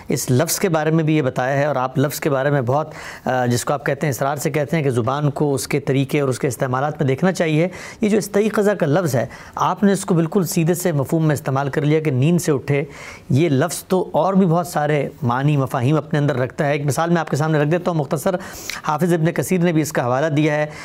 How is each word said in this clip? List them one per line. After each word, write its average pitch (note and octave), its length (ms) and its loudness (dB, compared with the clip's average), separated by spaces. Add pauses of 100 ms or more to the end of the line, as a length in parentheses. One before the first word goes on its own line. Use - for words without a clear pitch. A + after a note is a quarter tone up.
اس - 240 -2
لفظ D3+ 280 2
کے G3+ 100 2
بارے D#3 220 0
میں E3 120 4
بھی D#3 140 2
یہ D3+ 40 2
بتایا C3 380 0
ہے، C#3+ 60 2
اور D3 100 0
آپ C3 240 -2
لفظ C#3+ 200 -2
کے E3 100 -2
بارے C3+ 200 0
میں C#3+ 120 2
بہت، C3+ 260 0 (380)
آ، B2+ 200 0
جس A#2+ 200 0
کو D#3 80 0
آپ C#3 120 -4
کہتے D3 220 -2
ہیں، C#3 60 0
اصرار C#3 220 -2
سے D3 160 -4
کہتے D3 260 -2
ہیں D#3 60 0
کہ C#3 60 0
زبان C3 420 0
کو D3 220 0
اس C3 140 -4
کے D3 120 -2
طریقے C#3 400 0
اور C#3 100 0
اس B2 100 -2
کے D3+ 80 0
استعمالات C3+ 520 -2
میں D3 80 0
دیکھنا C3+ 240 2
چاہیے۔ E3 360 2 (340)
یہ G#3+ 80 2
جو G#3+ 80 2
استیقظہ G#3 540 2
کا G3+ 140 0
لفظ D3+ 300 2
ہے، A2+ 100 0 (300)
آپ F3 280 0
نے G3+ 80 6
اس G3 140 0
کو G3 100 2
بالکل E3 280 2
سیدھے E3 300 2
سے F3 180 0
مفہوم D#3 360 0
میں D3+ 60 2
استعمال C#3 360 -2
کر C#3+ 120 -2
لیا D3 180 4
کہ D3+ 120 0
نیند C#3+ 300 2
سے - 100 0
اٹھے۔ C#3 320 0 (460)
یہ D#3 200 4
لفظ D3 340 0
تو - 280 0
اور E3+ 220 2
بھی G3 120 4
بہت E3+ 220 2
سارے D3 420 0 (120)
معنی، C#3 360 2
مفاہیم C3+ 380 0
اپنے D#3 240 0
اندر C#3+ 160 0
رکھتا C3 320 -2
ہے۔ C#3 40 2
ایک D3 140 -2
مثال D#3+ 240 0
میں E3+ 80 2
آپ D#3 120 -2
کے E3 60 -2
سامنے D#3 240 2
رکھ D3 100 2
دیتا F3 220 0
ہوں E3 60 -2
مختصر۔ D#3 380 -2 (520)
حافظ D#3 260 2
ابن D#3+ 120 2 (100)
کثیر F3+ 240 0
نے F3 120 2
بھی D#3 100 2
اس C#3+ 100 -2
کا C#3+ 140 0
حوالہ B2+ 220 2
دیا D3+ 280 2
ہے۔ D3+ 100 0 (200)